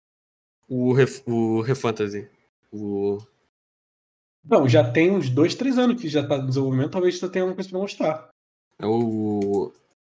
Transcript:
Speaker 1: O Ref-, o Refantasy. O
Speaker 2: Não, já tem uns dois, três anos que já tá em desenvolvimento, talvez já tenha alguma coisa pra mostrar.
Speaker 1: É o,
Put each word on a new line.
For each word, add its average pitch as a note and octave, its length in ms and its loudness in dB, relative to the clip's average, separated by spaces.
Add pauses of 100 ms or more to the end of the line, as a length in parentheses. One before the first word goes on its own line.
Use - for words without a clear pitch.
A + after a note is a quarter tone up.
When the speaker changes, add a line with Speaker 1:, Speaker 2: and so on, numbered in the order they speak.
(680)
Speaker 1:
O B2+ 240 2
Ref-, B2+ 340 2
o A2+ 340 0
Refantasy. G#2+ 680 -4 (420)
O G2+ 460 -4 (1300)
Speaker 2:
Não, D#3 240 4
já B2+ 240 6
tem D#3+ 200 4
uns E3 180 0
dois, D3 260 2
três B3 220 -2
anos B3 240 2
que E3 80 -8
já C#3 180 -2
tá C#3+ 100 0
em C3 100 -6
desenvolvimento, C3+ 440 0
talvez F3+ 260 0
já F3+ 120 -6
tenha F#3 140 -2
alguma F#3 120 -2
coisa F#3+ 140 -10
pra F#3 100 -6
mostrar. F3+ 500 -4 (500)
Speaker 1:
É G#2 60 -8
o, G#2+ 840 0 (400)